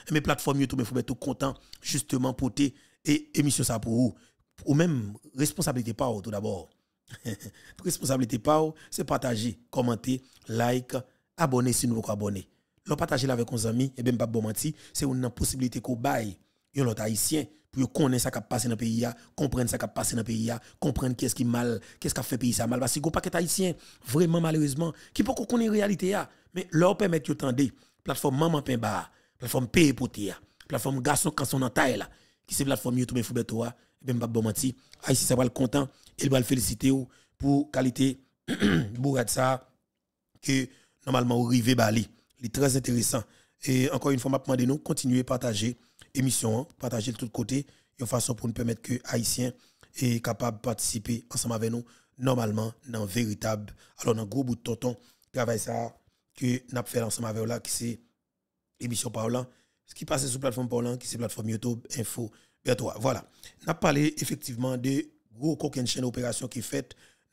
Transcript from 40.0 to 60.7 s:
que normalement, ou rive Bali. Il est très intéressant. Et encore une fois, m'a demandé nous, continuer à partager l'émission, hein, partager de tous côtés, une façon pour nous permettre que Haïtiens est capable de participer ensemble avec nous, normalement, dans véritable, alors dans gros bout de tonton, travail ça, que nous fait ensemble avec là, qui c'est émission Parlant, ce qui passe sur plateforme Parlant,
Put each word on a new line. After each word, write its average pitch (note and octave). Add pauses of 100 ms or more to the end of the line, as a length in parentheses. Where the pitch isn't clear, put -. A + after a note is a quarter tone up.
que C3+ (380)
normalement, B2
ou A#2+
rive B2
Bali. A2+ (300)
Il B2
est A2
très C3+
intéressant. B2 (400)
Et C3
encore C#3
une C#3
fois, C3+
m'a C3+
demandé B2+
nous, C3+
continuer B2+
à -
partager A#2+ (360)
l'émission, A#2
hein, C#3 (120)
partager A#2+
de G#2+
tous A#2
côtés, B2+ (340)
une A#2
façon A#2+
pour A#2+
nous A#2
permettre A#2
que - (120)
Haïtiens B2 (440)
est A#2+
capable A2+
de -
participer A#2
ensemble A#2
avec A2+
nous, A#2+ (320)
normalement, A2+ (140)
dans A2+
véritable, G#2+ (240)
alors A2+
dans A2
gros A#2+
bout B2
de -
tonton, A#2+ (340)
travail A#2
ça, A#2 (400)
que B2+ (100)
nous A#2+
fait -
ensemble A2+
avec A2
là, A#2
qui -
c'est A#2 (800)
émission A#2+
Parlant, A2+ (400)
ce -
qui -
passe C#3+
sur C3
plateforme B2+
Parlant, A#2+